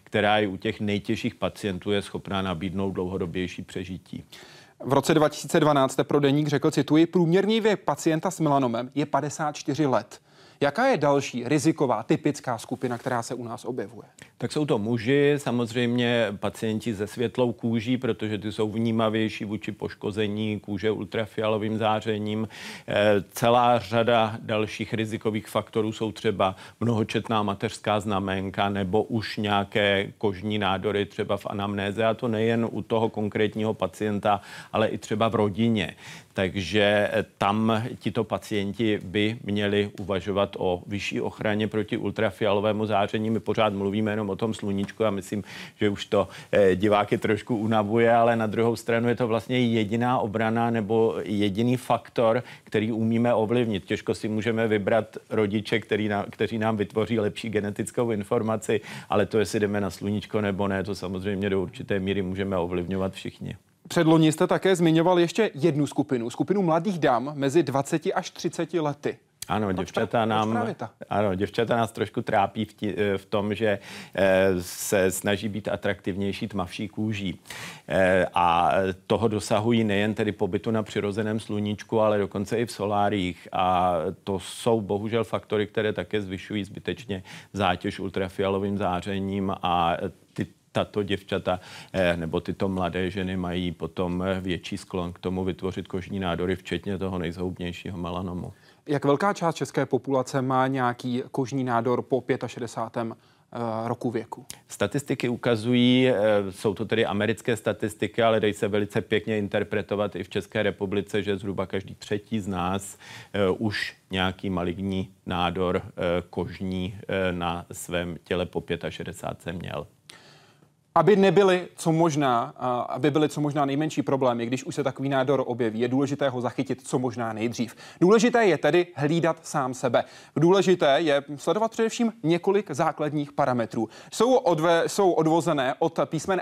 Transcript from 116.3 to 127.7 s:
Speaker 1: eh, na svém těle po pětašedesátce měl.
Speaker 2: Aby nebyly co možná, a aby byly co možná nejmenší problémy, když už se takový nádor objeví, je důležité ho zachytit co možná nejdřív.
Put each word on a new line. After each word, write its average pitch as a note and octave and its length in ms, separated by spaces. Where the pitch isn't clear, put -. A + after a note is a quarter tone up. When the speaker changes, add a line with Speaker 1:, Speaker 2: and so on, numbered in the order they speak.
Speaker 1:
eh, F#2+ 240
na F2 400
svém F2 520
těle F2+ 220
po F2 160
pětašedesátce E2+ 920
měl. F2 340
Speaker 2:
Aby E3+ 200
nebyly F#3+ 600
co - 160
možná, C#3+ 640
a B2 240
aby C3+ 300
byly D3+ 180
co D3+ 120
možná D3 240
nejmenší D3+ 360
problémy, B2 440
když B2 180
už A#2+ 120
se D3 80
takový C3+ 260
nádor C3+ 380
objeví, A#2 320
je B2 80
důležité C#3 420
ho B2 120
zachytit B2 460
co C#3 120
možná B2 340
nejdřív. A2+ 420